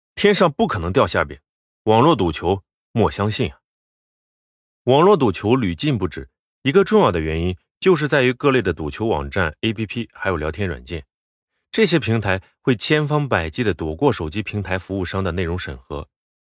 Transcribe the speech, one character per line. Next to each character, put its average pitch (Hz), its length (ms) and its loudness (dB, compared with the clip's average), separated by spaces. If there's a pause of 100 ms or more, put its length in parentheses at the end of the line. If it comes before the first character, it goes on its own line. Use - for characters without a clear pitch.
(140)
天 202 200 4
上 170 160 4
不 220 160 0
可 104 120 -4
能 85 120 -4
掉 107 160 4
馅 82 200 0
饼， 71 120 -16 (460)
网 110 160 4
络 156 160 6
赌 90 160 0
球 95 300 -2 (300)
莫 104 180 2
相 101 200 -2
信 107 200 -4
啊！ - 100 -20 (1200)
网 135 180 4
络 202 120 8
赌 139 160 2
球 104 260 0
屡 98 180 -2
禁 139 240 -2
不 90 100 -2
止， 69 220 -12 (320)
一 135 100 -2
个 196 120 4
重 214 180 4
要 117 100 4
的 85 80 -2
原 78 220 -2
因 90 120 -2 (240)
就 185 160 2
是 147 140 -4
在 139 140 2
于 127 100 2
各 139 180 0
类 127 120 2
的 90 100 0
赌 78 180 -6
球 110 160 -6
网 76 220 -2
站、 80 320 -2
A 110 140 -2
P 113 100 -4
P 113 300 -10
还 - 160 -4
有 87 80 -2
聊 76 120 -4
天 95 160 -6
软 69 160 -8
件， 78 220 -10 (640)
这 220 140 2
些 170 140 2
平 113 220 0
台 95 200 -2 (220)
会 131 120 2
千 151 320 0
方 147 220 -2
百 87 220 -2
计 127 120 -6
地 104 120 0
躲 78 200 -6
过 139 160 2
手 82 200 -4
机 98 120 -6
平 104 200 -6
台 92 160 -4
服 95 200 -6
务 95 60 -2
商 95 180 -4
的 92 100 -2
内 90 100 -4
容 85 160 -4
审 71 180 -10
核， 71 320 -12 (360)